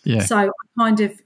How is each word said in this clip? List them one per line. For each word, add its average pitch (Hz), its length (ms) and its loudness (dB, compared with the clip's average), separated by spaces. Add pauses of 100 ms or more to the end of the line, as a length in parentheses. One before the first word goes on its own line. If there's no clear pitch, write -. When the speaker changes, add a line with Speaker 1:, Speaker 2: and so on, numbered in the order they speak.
Speaker 1:
Yeah. 113 180 0
Speaker 2:
So 98 160 0
I 202 140 2 (280)
kind 220 220 2
of 202 260 -4